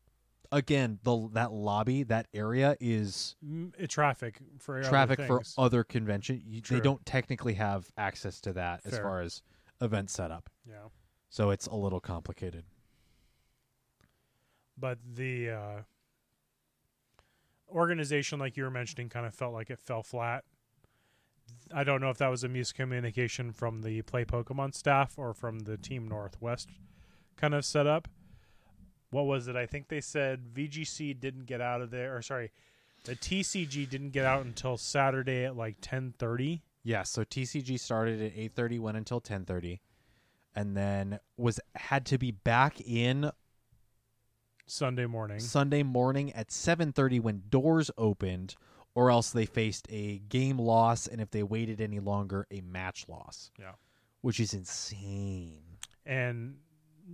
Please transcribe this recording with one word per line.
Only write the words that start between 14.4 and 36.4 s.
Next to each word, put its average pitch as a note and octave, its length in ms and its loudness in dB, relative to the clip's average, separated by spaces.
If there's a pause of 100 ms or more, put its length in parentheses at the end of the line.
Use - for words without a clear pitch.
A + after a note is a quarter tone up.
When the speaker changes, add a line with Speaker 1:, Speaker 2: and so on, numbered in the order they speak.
Speaker 2:
But B2+ 220 -4 (160)
the, B2 340 -4
uh, G#2 320 -6 (1900)
organization, D#3 680 2
like C3+ 180 -4
you C3+ 60 -2
were C3 80 -2
mentioning, B2 360 -6
kinda A#2 240 -6
felt B2 220 -4
like A2+ 160 -8
it B2+ 100 -10
fell A2+ 240 -6
flat. A#2+ 400 -4 (1300)
I C#3+ 100 0
don't C3+ 180 2
know C3+ 80 0
if B2+ 100 -2
that C3+ 100 4
was B2+ 140 -2
a B2+ 60 -2
miscommunication B2 1040 -4
from A2+ 280 -4
the A2 220 -4
Play A#2+ 200 -2
Pokemon C3 500 -4
staff C#3 440 4
or B2 160 -6
from A2+ 260 -6
the G#2+ 180 -6
Team A#2+ 300 -8
Northwest G#2+ 640 -6 (640)
kind D3 180 2
of C#3+ 120 0
setup. D3+ 420 4 (1040)
What C#3 160 2
was C3 240 0
it? B2 80 -2
I B2 80 0
think C#3+ 240 -8
they D3+ 100 -2
said C3 540 -2
V C#3+ 160 -4
G D3+ 160 -6
C D3 280 -6
didn't C3 320 -8
get A#2+ 140 -6
out A#2+ 220 -2
of A#2 100 -8
there, B2+ 240 -6
or A#2 60 -6
sorry, A#2+ 300 -6 (520)
the B2 120 -8
T F#3+ 280 -2
C F3+ 220 -2
G C#3+ 200 -4
didn't C3+ 260 -8
get C3+ 120 2
out C3 220 4
until B2 320 -4
Saturday C3 640 2
at, B2+ 140 -4
like, A2+ 240 -4
ten C3 360 -6
thirty. B2+ 460 -2 (200)